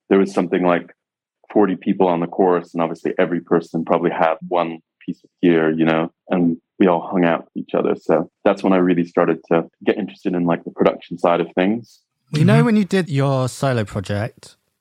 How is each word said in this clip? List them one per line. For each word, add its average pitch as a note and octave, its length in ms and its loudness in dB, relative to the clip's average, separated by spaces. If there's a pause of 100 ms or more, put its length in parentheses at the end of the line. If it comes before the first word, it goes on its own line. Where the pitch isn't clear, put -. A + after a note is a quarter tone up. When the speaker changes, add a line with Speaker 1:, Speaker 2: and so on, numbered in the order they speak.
Speaker 1:
there G2 80 4
was G2 160 0
something F2+ 300 -2
like F2 300 -2 (580)
forty G2 240 2
people F#2+ 320 0
on E2+ 120 0
the E2+ 80 -4
course, F2 460 0
and F2 80 -4
obviously E2 380 -4
every E2+ 220 0
person E2+ 420 -2
probably E2+ 280 0
had D#2+ 240 0 (120)
one E2 320 -2 (260)
piece - 180 -12
of - 60 -20 (120)
gear, E2 300 2
you D#2+ 140 0
know, D#2+ 260 0 (180)
and F2 280 0 (220)
we G2+ 80 4
all E2+ 200 2
hung F2+ 180 0
out E2 200 0
with - 180 -16
each - 120 -12
other. E2 200 -2
So E2 340 -2 (160)
that's G2 180 0
when F#2+ 100 2
I F#2 40 4
really F2+ 260 2
started E2+ 360 0 (120)
to E2 160 0 (160)
get G#2+ 140 0
interested G2 360 -8
in, F2 120 -2
like, E2+ 180 -2
the - 80 -12
production - 460 -2
side F2 240 0
of E2+ 120 -2
things. G#2+ 460 -4 (320)
Speaker 2:
You D3+ 140 0
know, G#3+ 120 6
Speaker 3:
Mm-hmm. B3 80 4
Speaker 2:
when A3 120 2
you G#3 80 2
did F#3+ 240 -2
your C3+ 400 0
solo B2 340 -2
project, - 720 -8 (260)